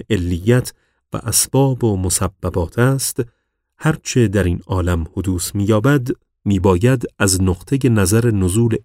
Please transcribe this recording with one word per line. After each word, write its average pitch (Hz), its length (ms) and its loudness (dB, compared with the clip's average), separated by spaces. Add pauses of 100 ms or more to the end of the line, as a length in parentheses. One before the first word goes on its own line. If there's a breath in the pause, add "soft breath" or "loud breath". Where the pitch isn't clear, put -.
علیت 92 640 0 (400)
و - 40 -8
اسباب 131 640 0
و 107 140 2
مسببات 90 800 -4
است، 131 440 0 (540 soft breath)
هرچه - 500 0
در 98 160 0
این 87 220 -2
عالم 87 400 -2 (120)
حدوث 92 380 -4
می‌یابد، 110 520 0 (380)
می‌باید 101 600 2 (120)
از 98 220 2
نقطه 123 480 0
نظر 110 420 2
نزول 107 540 0